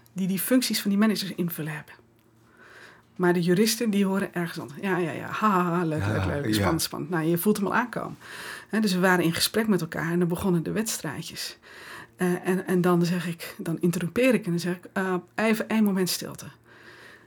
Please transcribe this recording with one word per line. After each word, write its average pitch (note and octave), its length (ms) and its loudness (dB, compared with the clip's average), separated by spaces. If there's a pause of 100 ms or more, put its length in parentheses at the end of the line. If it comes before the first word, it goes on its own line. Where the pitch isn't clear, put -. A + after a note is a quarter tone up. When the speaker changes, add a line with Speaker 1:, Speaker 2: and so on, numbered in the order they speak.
(140)
Speaker 1:
die F#3+ 140 -4
die F#3+ 120 0
functies B3 420 0
van G#3 80 -2
die G3+ 100 2
managers G3 360 2
invullen D#3+ 400 -4
hebben. - 180 -14 (1200)
Maar F3 180 4
de F3+ 80 4
juristen, A3 480 2
die G3+ 160 2
horen F#3+ 280 0
ergens E3+ 260 -4
anders. C#3 220 -12
Ja, F#3+ 160 0
ja, E3+ 140 0
ja. A#2 200 -8
Ha, G#3+ 180 2
ha, F3+ 140 6
ha. F3 200 2
Leuk, D#3+ 180 0
Speaker 2:
Ja, G2 100 0
Speaker 1:
leuk, G2+ 140 0
leuk. - 200 -2
Speaker 2:
ja. A2 80 0
Speaker 1:
Spannend, - 280 2
spannend." - 300 -6
Nou, D#3+ 140 0
je E3+ 120 2
voelt G#3 200 2
hem G3+ 80 -2
al - 100 0
aankomen. A#3 420 -2 (520)
Hè, G#3 100 -2
dus G#3 140 2
we F3+ 60 2
waren F3+ 240 4
in E3 100 2
gesprek A3 340 0
met F#3 140 2
elkaar D#3+ 300 -4
en F3 80 2
dan F3+ 80 4
begonnen F3 360 0
de E3+ 80 -4
wedstrijdjes. E3 880 -6 (580)
Eh, F3+ 320 0
en, F#3 200 0
en F#3 140 2
dan F3 240 4
zeg F3 220 -2
ik, - 300 -10
dan E3 220 -4
interrompeer F#3 540 2
ik G3+ 120 0
en F3 60 -2
dan E3+ 80 0
zeg F3 160 -2
ik, - 80 -18 (100)
"Eh, F#3 200 -2 (220)
even A3 340 0
één A3 140 2
moment F#3+ 260 2
stilte. - 360 -8 (800)